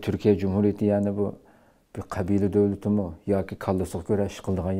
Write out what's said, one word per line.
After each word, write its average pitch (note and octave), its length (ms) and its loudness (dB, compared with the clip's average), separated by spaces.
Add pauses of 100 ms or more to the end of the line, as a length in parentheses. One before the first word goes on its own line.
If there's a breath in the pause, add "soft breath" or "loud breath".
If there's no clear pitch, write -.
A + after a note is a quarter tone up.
Turkiya G2+ 400 2
Jumhuriyati, G2+ 440 2
ya'ni G2+ 320 2
bu G2+ 180 -2 (600 soft breath)
bir G2 80 -10 (120)
qabila G2 380 2
davlatimi G#2 540 2 (200)
yoki G2 280 0 (100)
kallasiga F#2 420 -2
ko'ra G2+ 240 2
ish - 140 -16
qildigan F#2+ 340 -2